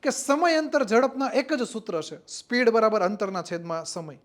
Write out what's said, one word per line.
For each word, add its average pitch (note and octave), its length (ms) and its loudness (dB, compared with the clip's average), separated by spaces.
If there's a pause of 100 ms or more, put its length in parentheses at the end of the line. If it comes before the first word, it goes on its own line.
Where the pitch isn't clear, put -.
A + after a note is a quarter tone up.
કે C#4+ 80 0
સમય, D#4+ 440 2
અંતર, D4 320 0
ઝડપના C4 400 2
એક C#4 280 0
જ B3 140 -2
સૂત્ર G3 320 -6
છે, - 260 -14
સ્પીડ A#3+ 420 0
બરાબર A3 340 4
અંતરના F#3+ 400 -2
છેદમાં E3+ 420 -8
સમય. D#3 400 -12